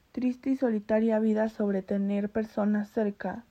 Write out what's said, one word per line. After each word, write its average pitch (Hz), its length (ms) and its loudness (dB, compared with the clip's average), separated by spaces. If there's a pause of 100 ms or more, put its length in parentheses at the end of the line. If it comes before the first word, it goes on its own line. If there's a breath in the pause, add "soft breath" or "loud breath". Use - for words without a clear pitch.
(120)
triste 254 360 -2
y 262 60 2
solitaria 220 640 2
vida 220 300 2
sobre 202 340 -2
tener 202 480 -2
personas 208 580 0
cerca 202 600 -4